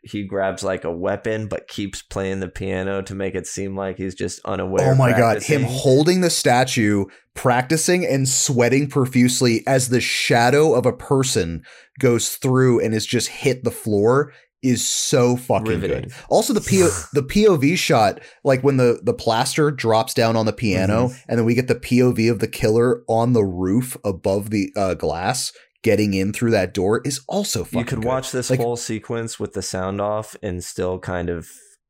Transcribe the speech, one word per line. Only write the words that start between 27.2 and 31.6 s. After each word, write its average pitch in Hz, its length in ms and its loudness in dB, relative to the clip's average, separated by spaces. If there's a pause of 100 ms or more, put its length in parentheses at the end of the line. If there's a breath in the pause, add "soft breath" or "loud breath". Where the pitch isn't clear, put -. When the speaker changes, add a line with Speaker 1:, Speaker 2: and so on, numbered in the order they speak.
Speaker 2:
also 196 340 -4
fucking - 160 -6
Speaker 1:
You 120 60 -2
could 117 160 -6
Speaker 2:
good. 113 80 -4
Speaker 1:
watch 131 240 -4
this 127 180 -4
Speaker 2:
Like 127 80 2
Speaker 1:
whole 120 180 -2
sequence 113 640 -6
with 107 140 -6
the 95 100 -6
sound 95 380 -4
off 107 420 -4
and 90 220 -6
still 90 340 -4
kind 90 320 -6
of 85 180 -8 (420)